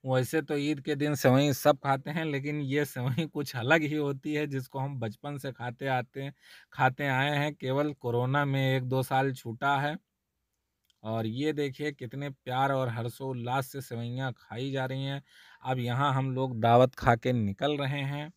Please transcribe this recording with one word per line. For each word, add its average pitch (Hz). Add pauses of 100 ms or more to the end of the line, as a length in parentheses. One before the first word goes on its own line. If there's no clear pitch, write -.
वैसे 131
तो 147
ईद 143
के 147
दिन 147
सेवई 139
सब 147
खाते 139
हैं, 160
लेकिन 147
ये 143
सेवई 131
कुछ 147
अलग 135
ही 151
होती 143
है, 147
जिसको 135
हम 139
बचपन 127
से 131
खाते 123
आते 131
हैं, 139 (400)
खाते 135
आए 139
हैं। 147
केवल 139
कोरोना 127
में 135
एक 127
दो 127
साल 135
छूटा 135
है। 147 (1040)
और 110
ये 135
देखिए, 143
कितने 139
प्यार 135
और 131
हर्षोल्लास 123
से 139
सेवइयाँ 120
खाई 131
जा 131
रही 135
हैं। 139 (400)
अब 131
यहाँ 127
हम 135
लोग 127
दावत 123
खा 123
के 127
निकल 120
रहे 139
हैं। 143